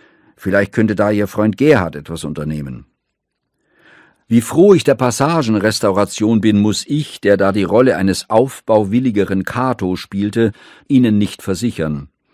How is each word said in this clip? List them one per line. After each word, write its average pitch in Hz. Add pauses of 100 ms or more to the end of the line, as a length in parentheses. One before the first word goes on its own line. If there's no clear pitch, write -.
(360)
Vielleicht 101
könnte 110
da 104
Ihr 104
Freund 107
Gerhard 104
etwas 78
unternehmen. 73 (1400)
Wie 117
froh 190
ich 151
der 139
Passagenrestauration 110
bin, 104
muss 104
ich, -
der 101
da 98
die 101
Rolle 107
eines 95
aufbauwilligeren 107
Cato 120
spielte, 104 (360)
Ihnen 123
nicht 104
versichern. 85 (240)